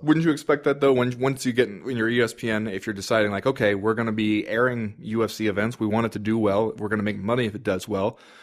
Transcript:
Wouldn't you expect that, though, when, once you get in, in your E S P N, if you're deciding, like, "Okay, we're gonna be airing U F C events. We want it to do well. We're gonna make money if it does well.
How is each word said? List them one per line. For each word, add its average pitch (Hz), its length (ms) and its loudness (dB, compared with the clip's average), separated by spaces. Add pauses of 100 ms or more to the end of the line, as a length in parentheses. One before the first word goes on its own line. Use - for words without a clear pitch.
Wouldn't 156 220 4
you 165 60 4
expect 143 340 0
that, 143 160 2
though, 139 120 6
when, 123 260 2
once 131 260 -2
you 127 80 0
get 117 160 4
in, 101 220 -10
in 123 60 -4
your 113 120 0
E 120 140 2
S 113 100 2
P - 160 -6
N, 110 200 -2
if 95 180 -6
you're 107 80 -4
deciding, 104 380 0
like, 98 140 -2
"Okay, 104 280 2
we're 107 200 0
gonna 113 180 -2
be 107 340 0
airing 117 540 0
U 110 240 -2
F 110 80 -4
C 110 160 -2
events. 104 320 -2
We 110 80 0
want 113 180 0
it 110 60 -4
to - 80 -6
do 110 180 0
well. 107 380 2
We're 104 120 -8
gonna 107 140 -2
make 101 160 -2
money 117 280 0
if 101 100 -4
it 117 80 -14
does 95 240 -2
well. 104 300 -2 (240)